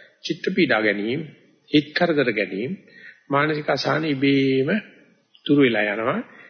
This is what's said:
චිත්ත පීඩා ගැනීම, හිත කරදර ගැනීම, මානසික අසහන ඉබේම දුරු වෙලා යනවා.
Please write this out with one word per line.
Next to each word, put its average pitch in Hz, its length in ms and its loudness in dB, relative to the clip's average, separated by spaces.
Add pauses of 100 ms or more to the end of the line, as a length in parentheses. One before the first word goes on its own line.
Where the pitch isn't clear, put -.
(200)
චිත්ත - 300 -8
පීඩා 135 320 2
ගැනීම, 107 380 -2 (500)
හිත 147 220 2
කරදර 147 380 2
ගැනීම, 104 420 -4 (520)
මානසික 147 440 0
අසහන 143 360 -2
ඉබේම 135 680 2 (760)
දුරු 147 160 4
වෙලා 110 260 2
යනවා. 113 300 -4 (320)